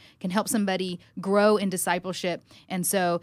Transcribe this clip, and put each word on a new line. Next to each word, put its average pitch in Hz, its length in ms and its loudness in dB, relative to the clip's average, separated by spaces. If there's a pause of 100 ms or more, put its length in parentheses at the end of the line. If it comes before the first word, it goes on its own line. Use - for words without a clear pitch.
(200)
can 185 120 -6
help 208 180 0
somebody 185 500 -2 (220)
grow 202 340 4
in 196 140 0
discipleship?" 180 760 -4 (240)
And 180 180 -4
so 175 380 0